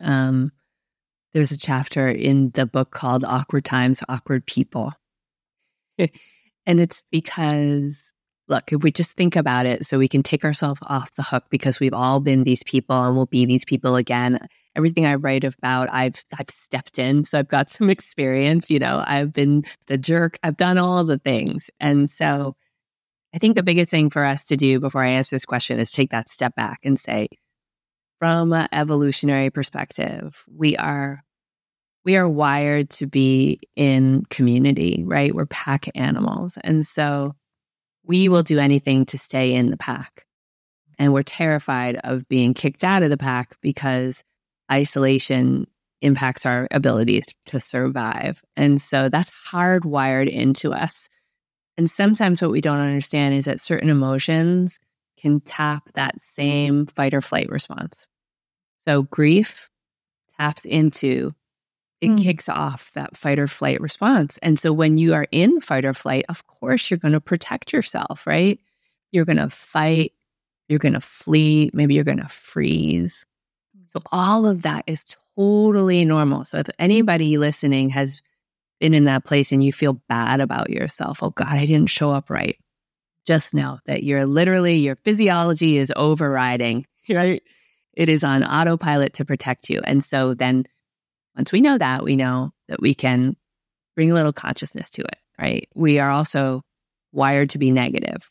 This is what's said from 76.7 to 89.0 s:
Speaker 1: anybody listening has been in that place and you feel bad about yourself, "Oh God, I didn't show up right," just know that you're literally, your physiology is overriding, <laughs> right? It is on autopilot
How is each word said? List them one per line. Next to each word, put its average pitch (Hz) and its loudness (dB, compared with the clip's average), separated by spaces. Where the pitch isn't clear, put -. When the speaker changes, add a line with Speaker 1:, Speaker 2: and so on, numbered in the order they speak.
Speaker 1:
anybody 170 2
listening 139 0
has 139 -4
been 160 4
in 147 6
that 135 2
place 143 0
and 139 4
you 139 2
feel 143 0
bad 117 0
about - -4
yourself, 147 -6
"Oh 151 -4
God, 147 -2
I 143 0
didn't 151 2
show 147 -2
up 139 -4
right," - -4
just 160 0
know 135 -4
that 139 -4
you're 139 0
literally, 175 2
your 139 2
physiology 170 2
is 135 0
overriding, 131 0
<laughs> - -10
right? 180 0
It 160 2
is 156 4
on 135 2
autopilot 156 0